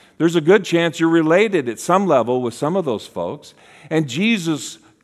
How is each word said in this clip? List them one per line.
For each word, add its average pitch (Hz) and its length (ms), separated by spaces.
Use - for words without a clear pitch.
There's 165 180
a 165 60
good 180 240
chance 170 340
you're 165 80
related 165 640
at 107 100
some 190 260
level 127 360
with 117 100
some 156 240
of 185 80
those 110 220
folks. 95 480
And 160 180
Jesus' 165 720